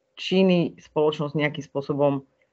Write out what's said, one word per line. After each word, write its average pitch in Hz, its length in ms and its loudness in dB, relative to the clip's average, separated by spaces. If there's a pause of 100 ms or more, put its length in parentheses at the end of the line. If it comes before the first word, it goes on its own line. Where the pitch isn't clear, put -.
(180)
činy 185 640 2
spoločnosť 151 520 -2
nejakým 151 280 -2
spôsobom 139 640 -2 (260)